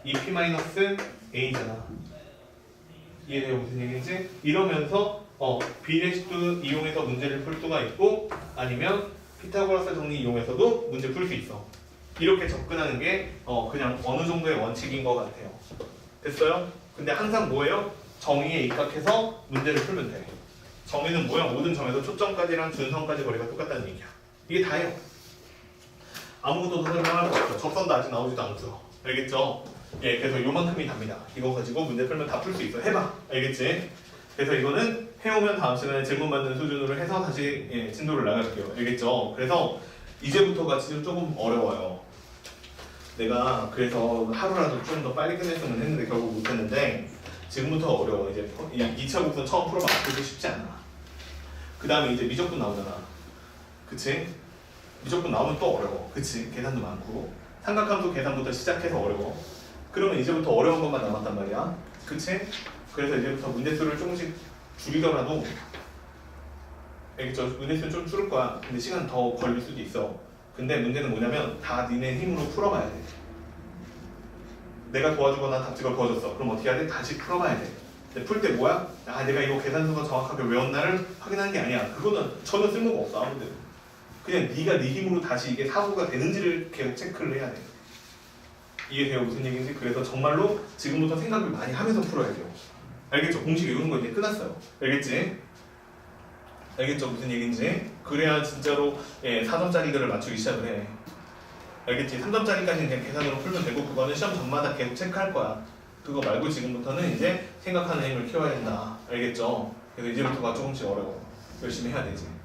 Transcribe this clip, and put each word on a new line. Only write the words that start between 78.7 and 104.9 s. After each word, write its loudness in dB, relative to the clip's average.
아, -4
내가 4
이거 2
계산서가 2
정확하게 -2
외웠나를 2
확인하는 0
게 0
아니야. 0
그거는 2
전혀 4
쓸모가 2
없어, -2
아무 -4
데도. -8
그냥 2
네가 4
네 4
힘으로 2
다시 0
이게 2
사고가 2
되는지를 2
계속 -4
체크를 -4
해야 -4
돼. -10
이해돼요? 2
무슨 -2
얘기인지? -2
그래서 -2
정말로 4
지금부터 2
생각을 2
많이 -2
하면서 4
풀어야 0
돼요. -6
알겠죠? 4
공식 2
외우는 0
거 2
이제 -2
끝났어요. 0
알겠지? 0
알겠죠? 0
무슨 -4
얘기인지? 0
그래야 4
진짜로, 2
예, 2
사 2
점짜리들을 4
맞추기 -2
시작을 0
해. -4
알겠지? -2
삼 -2
점짜리까지는 4
그냥 -2
계산으로 0
풀면 -2
되고, 0
그거는 2
시험 0
전마다 0
계속 -2